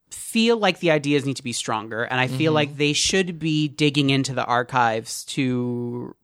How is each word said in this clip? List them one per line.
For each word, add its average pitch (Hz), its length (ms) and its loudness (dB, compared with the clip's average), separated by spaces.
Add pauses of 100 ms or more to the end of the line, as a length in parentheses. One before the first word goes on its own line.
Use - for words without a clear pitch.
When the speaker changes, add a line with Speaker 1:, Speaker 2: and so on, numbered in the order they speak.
(100)
Speaker 1:
feel 226 480 2
like 196 220 2
the 170 100 2
ideas 147 340 2
need 135 120 -2
to - 60 -12
be 127 100 -6
stronger, 110 520 -4
and 127 160 -2
I 127 80 2
feel 139 220 0
Speaker 2:
Mm-hmm. 156 40 2
Speaker 1:
like 147 220 0
they 147 160 2
should 180 460 0
be 151 300 0
digging 143 420 2
into 135 240 0
the 120 100 -2
archives 117 840 0
to, 123 960 -4